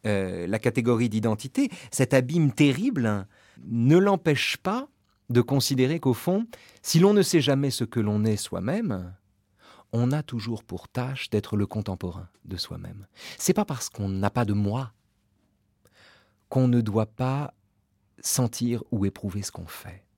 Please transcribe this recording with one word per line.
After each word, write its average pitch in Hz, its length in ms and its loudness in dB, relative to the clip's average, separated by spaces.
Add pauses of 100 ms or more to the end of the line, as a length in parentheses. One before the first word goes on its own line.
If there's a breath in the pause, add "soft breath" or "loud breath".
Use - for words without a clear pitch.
euh, 92 420 -2
la 107 100 -2
catégorie 120 500 2
d'identité, 110 640 0 (220 loud breath)
cet 135 220 2
abîme 139 380 4
terrible, 135 720 2 (380 soft breath)
ne 117 320 4
l'empêche 185 600 2
pas 240 320 -6 (420)
de 120 100 6
considérer 135 600 2
qu'au 127 140 2
fond, 196 320 0 (360 loud breath)
si - 160 2
l'on 202 160 8
ne 202 80 6
sait 175 180 4
jamais 139 300 2
ce 123 140 -2
que 117 160 -2
l'on 104 240 2
est 110 120 2
soi-même, 98 800 -6 (760 soft breath)
on 120 180 2
a 147 140 -2
toujours 113 400 -6
pour - 240 -12
tâche 127 420 -8
d'être 107 260 -2
le 101 100 2
contemporain 90 600 -8 (160)
de 95 120 -10
soi-même. 87 500 -12 (320 loud breath)
C'est - 160 0
pas 208 100 0
parce 127 240 -8
qu'on 101 200 -6
n'a 95 220 0
pas 123 140 0
de 104 80 -2
moi 104 400 -2 (1600 soft breath)
qu'on 131 180 2
ne 123 140 4
doit 107 260 0
pas 135 480 -6 (680)
sentir 120 680 -2
ou 101 160 2
éprouver 98 360 -4
ce - 100 -10
qu'on 90 140 -12
fait. - 360 -18 (160)